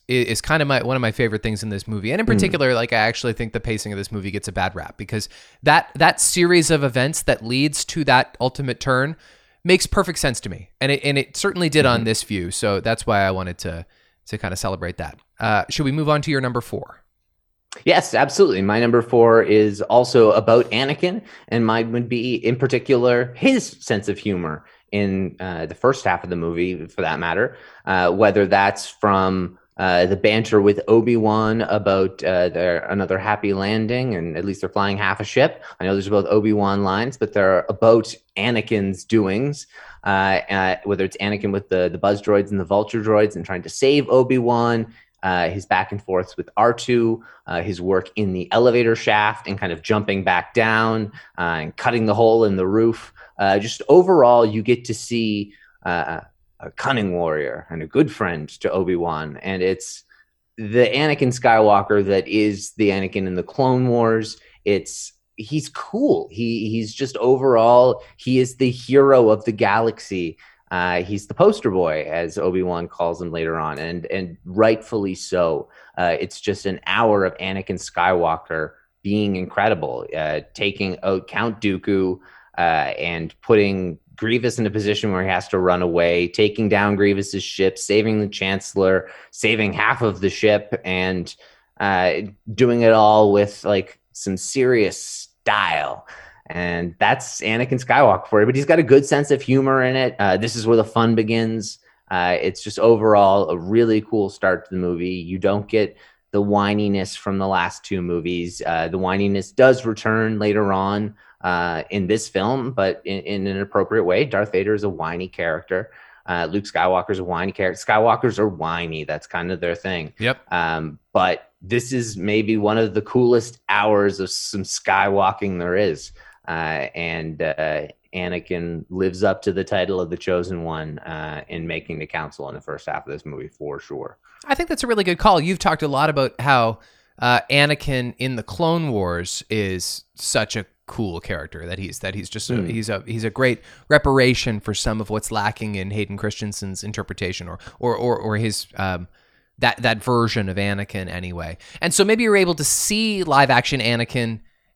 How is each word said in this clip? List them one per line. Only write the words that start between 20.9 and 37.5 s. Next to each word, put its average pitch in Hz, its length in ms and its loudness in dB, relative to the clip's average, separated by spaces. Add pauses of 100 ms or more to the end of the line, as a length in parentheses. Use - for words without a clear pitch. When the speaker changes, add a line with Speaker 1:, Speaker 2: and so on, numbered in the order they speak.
Speaker 2:
and 117 160 0
mine 113 260 0
would 120 160 -4
be, 120 280 -4
in 117 200 0
particular, 123 800 2
his 262 320 2 (140)
sense 104 260 -2
of 101 100 -4
humor 87 460 -4 (300)
in, 95 480 -2
uh, 87 240 -8
the 80 100 -12
first - 300 0
half 90 180 0
of 90 60 -12
the 87 80 -4
movie, 85 500 -4
for - 140 -8
that 80 180 -2
matter, 87 380 -2 (280)
uh, 90 260 2
whether 101 360 4
that's 98 400 2
from, 95 720 0 (160)
uh, 90 300 2
the 95 100 0
banter 107 460 2
with 101 260 4
Obi-Wan 110 760 2
about, 95 600 0
uh, 90 240 2
their, 87 380 0
another 95 340 -2
happy 104 340 -2
landing, 110 640 -2
and 82 220 -6
at 87 80 -6
least 95 160 -6
they're 92 80 -6
flying 101 280 0
half 98 220 0
a 104 60 -4
ship. - 360 2 (200)
I - 20 -4
know 95 120 0
there's 98 120 -2
both 101 200 2
Obi-Wan 101 580 2
lines, 107 320 -2
but - 160 -4
they're 95 340 2